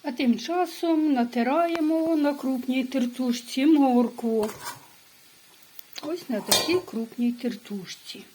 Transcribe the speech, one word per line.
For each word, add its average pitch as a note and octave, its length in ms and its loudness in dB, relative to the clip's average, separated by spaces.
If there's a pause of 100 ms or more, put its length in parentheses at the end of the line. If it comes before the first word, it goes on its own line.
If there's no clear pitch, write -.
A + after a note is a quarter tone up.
А C4+ 100 -6
тим A#3+ 260 2
часом E4 720 0
натираємо D#4+ 1040 2
на C#4+ 180 2
крупній B3+ 500 -2
тертушці B3+ 800 -2
моркву. A#3+ 840 4 (1500)
Ось E4 260 -6
на G#3+ 120 -2
такій E4 460 2
крупній A#3 460 -4
тертушці. G#3 920 -10 (100)